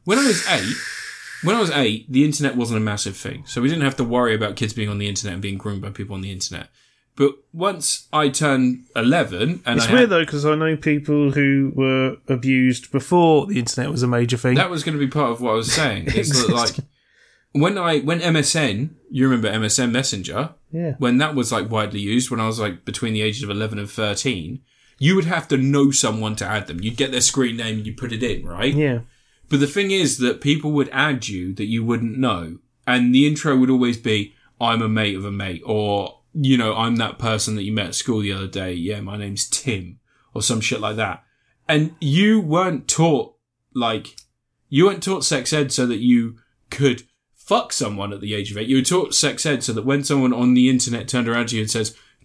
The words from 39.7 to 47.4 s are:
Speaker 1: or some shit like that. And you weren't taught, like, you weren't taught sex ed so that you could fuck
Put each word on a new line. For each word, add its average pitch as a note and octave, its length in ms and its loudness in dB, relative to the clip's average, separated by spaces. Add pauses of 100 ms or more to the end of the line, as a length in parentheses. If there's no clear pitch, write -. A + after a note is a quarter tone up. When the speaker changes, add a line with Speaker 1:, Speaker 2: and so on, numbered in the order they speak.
Speaker 1:
or G2 80 -6
some A#2+ 180 0
shit A2 200 -2
like G#2+ 160 -4
that. G2 280 -6 (440)
And D#3 320 2
you G3 400 4
weren't E3+ 460 0
taught, D#3+ 480 2 (400)
like, A2+ 420 -4 (520)
you D3+ 180 4
weren't F#3 160 0
taught F#3 220 -2
sex C3+ 280 -2
ed D3 200 0
so B2+ 140 0
that A#2 120 0
you A#2 380 4 (340)
could C3+ 340 0 (300)
fuck - 380 0